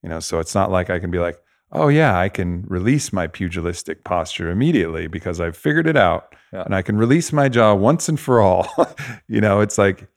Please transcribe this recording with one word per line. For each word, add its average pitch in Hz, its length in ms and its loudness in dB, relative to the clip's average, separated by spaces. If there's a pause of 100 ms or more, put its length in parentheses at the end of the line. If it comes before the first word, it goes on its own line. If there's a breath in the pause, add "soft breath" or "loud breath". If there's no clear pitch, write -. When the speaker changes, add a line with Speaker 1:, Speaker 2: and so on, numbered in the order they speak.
Speaker 1:
you 95 60 -12
know, 82 100 -6
so 85 200 -4
it's - 160 -6
not 98 160 2
like 90 180 0
I 90 100 -2
can 90 120 -6
be 87 80 -2
like, 87 200 -4 (320)
"Oh 156 160 0
yeah, 143 300 4
I 92 120 0
can 87 380 -6
release 107 460 -2
my 87 140 -2
pugilistic 85 760 -8
posture 85 460 -4
immediately 87 580 -2
because 82 320 -8
I've 85 180 -4
figured 160 300 -2
it 156 100 2
out." 85 360 2 (200 soft breath)
Speaker 2:
Yeah. 92 100 -10
Speaker 1:
And - 120 -4
I 95 60 0
can 104 160 -2
release 127 340 2
my 143 160 2
jaw 117 280 4
once 117 340 2
and 151 100 -2
for 120 220 4
all. 90 260 4 (100)
<laughs> - 180 0 (320 loud breath)
You 110 140 0
know, 104 200 4
it's 101 160 -2
like 98 400 0